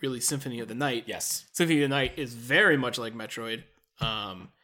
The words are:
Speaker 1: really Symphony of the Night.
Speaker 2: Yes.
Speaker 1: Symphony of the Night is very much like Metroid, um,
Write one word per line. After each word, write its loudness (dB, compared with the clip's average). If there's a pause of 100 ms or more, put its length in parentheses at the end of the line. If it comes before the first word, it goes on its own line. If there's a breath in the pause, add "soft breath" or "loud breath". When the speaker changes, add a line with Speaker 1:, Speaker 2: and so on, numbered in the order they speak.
Speaker 1:
really -2
Symphony -2
of -8
the -10
Night. -2
Speaker 2:
Yes. -6
Speaker 1:
Symphony 4
of 4
the 2
Night 0
is -6
very 6
much 0
like -6
Metroid, -8 (360)
um, -6 (140)